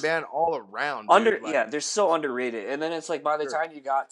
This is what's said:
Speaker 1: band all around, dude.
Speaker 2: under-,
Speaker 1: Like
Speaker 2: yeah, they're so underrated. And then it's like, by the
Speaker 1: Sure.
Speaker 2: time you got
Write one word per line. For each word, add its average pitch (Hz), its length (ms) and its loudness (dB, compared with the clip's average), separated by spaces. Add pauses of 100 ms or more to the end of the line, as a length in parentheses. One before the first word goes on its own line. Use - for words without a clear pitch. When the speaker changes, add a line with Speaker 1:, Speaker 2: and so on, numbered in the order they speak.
Speaker 1:
band 156 240 0
all 160 280 -2
around, 113 520 -6
dude. 113 100 6
Speaker 2:
under-, 220 240 6
Speaker 1:
Like - 140 -6
Speaker 2:
yeah, 123 100 4
they're 143 160 -4
so 196 320 2
underrated. 123 560 -2
And 139 140 -4
then 165 100 -4
it's 160 160 -8
like, 151 140 -4
by 151 160 0
the 151 60 -2
Speaker 1:
Sure. 135 80 -6
Speaker 2:
time 160 200 -4
you 151 80 -16
got 135 320 -2